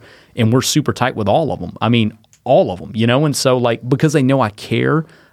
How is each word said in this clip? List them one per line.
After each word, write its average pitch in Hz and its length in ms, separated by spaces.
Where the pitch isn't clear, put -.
and 113 160
we're 131 80
super 139 320
tight 123 240
with 104 100
all 135 240
of 87 80
them. 87 220
I 110 80
mean, 113 280
all 135 260
of 90 80
them, - 140
you 110 140
know? 131 180
And 143 80
so, 127 240
like, 120 300
because 143 240
they 147 100
know 131 200
I 107 80
care 131 560